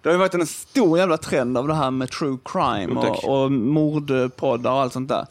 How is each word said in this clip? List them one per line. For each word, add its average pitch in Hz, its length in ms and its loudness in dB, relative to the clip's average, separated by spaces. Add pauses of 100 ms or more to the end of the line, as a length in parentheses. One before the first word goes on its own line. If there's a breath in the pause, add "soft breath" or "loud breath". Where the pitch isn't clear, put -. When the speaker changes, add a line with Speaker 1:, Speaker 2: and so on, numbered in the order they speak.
Speaker 1:
Det 147 60 0
har 165 60 4
ju 180 40 4
varit 185 160 2
en 175 120 0
stor 175 520 2
jävla 180 180 4
trend 127 420 -2
av 135 100 -2
det 156 60 0
här 139 160 0
med 131 200 -4
true 135 340 -4
crime 120 500 -2
Speaker 2:
Jo, 123 80 0
tack. - 220 0
Speaker 1:
och, 135 200 2
och 135 80 0
mordpoddar 135 1200 0
och 135 80 0
allt 127 120 -2
sånt 131 160 -8
där. 117 220 -2